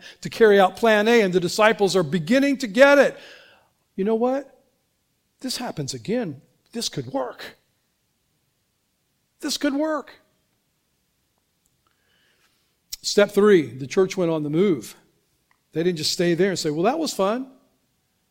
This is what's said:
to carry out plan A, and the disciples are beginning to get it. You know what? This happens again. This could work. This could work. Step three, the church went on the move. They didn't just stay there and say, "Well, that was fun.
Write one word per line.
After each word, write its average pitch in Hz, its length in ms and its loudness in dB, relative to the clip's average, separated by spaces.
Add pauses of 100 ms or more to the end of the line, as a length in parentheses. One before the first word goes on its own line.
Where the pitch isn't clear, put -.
(220)
to 160 80 -10
carry 208 300 4
out - 180 2
plan 214 300 2
A, 233 140 4
and 190 120 0
the 180 60 2
disciples 202 560 2
are 185 80 2
beginning 214 540 0
to 247 100 -8
get 277 320 6
it. 202 180 2 (760)
You 190 80 -4
know 220 100 -2
what? 254 500 -4 (760)
This - 180 -10
happens 156 380 -10
again. 170 460 -6 (300)
This 226 160 -8
could 127 200 -10
work. 247 500 -10 (1900)
This 302 160 -6
could 285 160 -4
work. 302 380 -6 (3000)
Step 202 280 2
three, 196 360 4
the 127 180 -14
church 190 320 -2
went 170 140 -2
on 160 100 -2
the 147 80 -6
move. 160 460 -2 (800)
They 156 100 -4
didn't 175 140 -2
just 151 160 -6
stay 175 200 0
there 185 160 0
and 175 80 -6
say, 156 140 -4
"Well, 160 120 -4
that 254 140 0
was 302 160 -4
fun. 214 300 -2 (880)